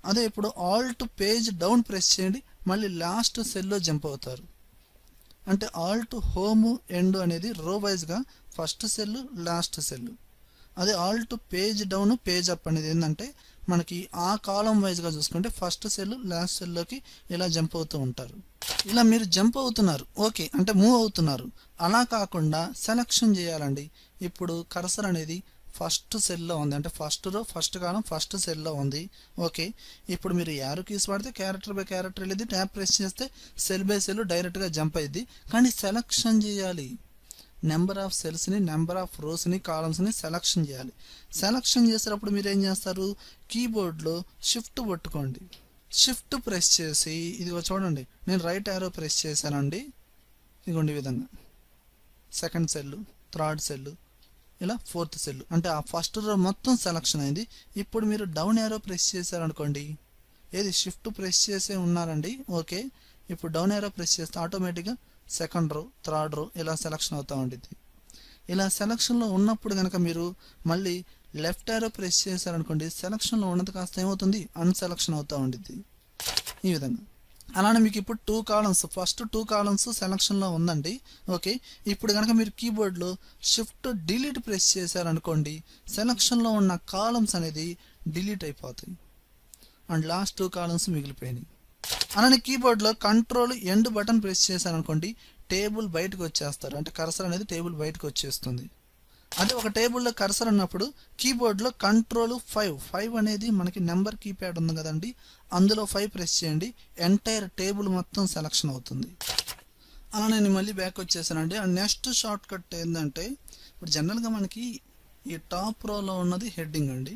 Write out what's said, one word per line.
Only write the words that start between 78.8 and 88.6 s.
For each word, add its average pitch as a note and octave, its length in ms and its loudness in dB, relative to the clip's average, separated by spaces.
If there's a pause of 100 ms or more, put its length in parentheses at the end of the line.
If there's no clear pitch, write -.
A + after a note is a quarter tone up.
ఫస్ట్ F3+ 260 -2 (140)
టూ A3 60 2 (100)
కాలమ్స్ G3+ 360 2 (120)
సెలక్షన్లో G3 580 0
ఉందండి. E3 380 0 (420)
ఓకే, F#3+ 160 -2 (400)
ఇప్పుడు A3 240 0
కనుక G#3+ 240 4
మీరు G#3 200 0
కీబోర్డ్లో G3+ 500 -2 (420)
షిఫ్ట్ - 360 -2 (200)
డిలీట్ C4 380 -2
ప్రెస్ G3 300 0
చేశారనుకోండి, E3 800 -2 (420)
సెలక్షన్లో A#3 640 2
ఉన్న F#3+ 120 4 (220)
కాలమ్స్ A3 460 2
అనేది D#3+ 280 -4 (460)
డిలీట్ F#3+ 340 -4
అయిపోతాయి C3+ 440 -12 (1000)